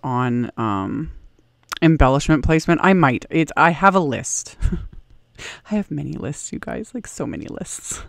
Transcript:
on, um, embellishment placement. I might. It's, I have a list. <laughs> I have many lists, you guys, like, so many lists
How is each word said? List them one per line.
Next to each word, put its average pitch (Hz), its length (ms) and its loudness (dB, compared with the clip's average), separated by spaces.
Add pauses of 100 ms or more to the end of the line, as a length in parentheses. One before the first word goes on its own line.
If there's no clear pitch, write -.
on, 123 540 -2
um, 110 560 -4 (680)
embellishment 143 640 4
placement. 160 380 2
I 190 120 6
might. 139 340 2
It's, 160 300 0
I 165 140 6
have 185 220 4
a 190 60 4
list. - 640 -4
<laughs> - 1080 -6
I 214 40 -2
have 208 160 -4
many 147 240 -6
lists, - 360 -10
you - 80 -10
guys, - 360 -10
like, 240 120 -12
so - 200 -10
many - 200 -10
lists - 640 -12